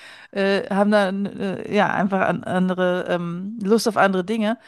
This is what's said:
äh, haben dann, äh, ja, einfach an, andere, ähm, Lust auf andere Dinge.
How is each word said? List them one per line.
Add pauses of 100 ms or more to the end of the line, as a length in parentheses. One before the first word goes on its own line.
(320)
äh,
haben
dann,
äh,
ja,
einfach
an,
andere,
ähm,
Lust
auf
andere
Dinge.